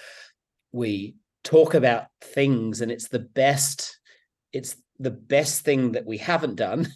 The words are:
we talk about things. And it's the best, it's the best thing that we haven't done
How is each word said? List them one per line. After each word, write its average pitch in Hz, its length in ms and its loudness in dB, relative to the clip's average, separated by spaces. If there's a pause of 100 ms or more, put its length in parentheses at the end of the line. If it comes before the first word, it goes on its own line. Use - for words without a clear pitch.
(720)
we 107 440 -4 (280)
talk 160 300 6
about 123 320 4 (160)
things. 117 600 0
And 117 100 -4
it's - 160 -10
the 123 120 -4
best, - 800 -2 (540)
it's - 220 -10 (240)
the 131 100 -4
best 139 560 -2
thing 131 280 2
that 117 120 -6
we 110 140 -8
haven't 160 380 -2
done 113 380 -2